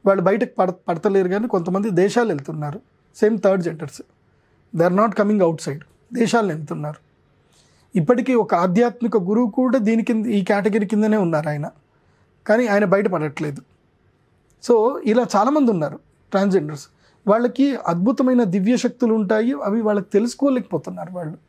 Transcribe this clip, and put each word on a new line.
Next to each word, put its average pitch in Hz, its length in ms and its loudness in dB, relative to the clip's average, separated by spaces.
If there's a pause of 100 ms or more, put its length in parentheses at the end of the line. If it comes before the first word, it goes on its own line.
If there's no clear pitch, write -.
వాళ్ళు 196 180 4
బయటకు 214 340 0
పడ-, 185 160 0 (140)
పడతలేరు, 190 400 0
కానీ 208 200 -2
కొంతమంది 190 420 -2
దేశాలు 196 380 2
వెళ్తున్నారు. 151 520 -6 (440)
Same 214 180 2
third 190 220 2
genders. 160 380 -8 (760)
They 170 140 2
are 202 160 2
not 214 160 -2
coming 208 200 2
outside. 156 400 -2 (320)
దేశాలను 226 400 0
వెళ్తున్నారు. 151 540 -10 (880)
ఇప్పటికీ 240 380 2
ఒక 214 220 2
ఆధ్యాత్మిక 233 600 0
గురువు 214 320 0
కూడా 254 280 0
దీని 226 260 0
కింద, 220 220 -2
ఈ 202 180 0
కేటగిరీ 202 420 0
కిందనే 214 320 0
ఉన్నారు 160 320 0
ఆయన. 151 200 -6 (760)
కానీ 233 200 2
ఆయన 208 180 2
బయటపడట్లేదు. 156 760 -2 (1080)
So, 226 340 2
ఇలా 226 300 2
చాలామంది 247 360 4
ఉన్నారు 151 280 -4 (320)
ట్రాన్స్‌జెండర్స్. 185 560 0 (400)
వాళ్ళకి 247 480 2
అద్భుతమైన 240 680 0
దివ్య 202 340 0
శక్తులు 233 360 0
ఉంటాయి, 220 400 0 (100)
అవి 208 180 -2
వాళ్ళకి 208 320 -2
తెలుసుకోలేకపోతున్నారు 196 1000 -2
వాళ్ళు. 175 260 -10 (120)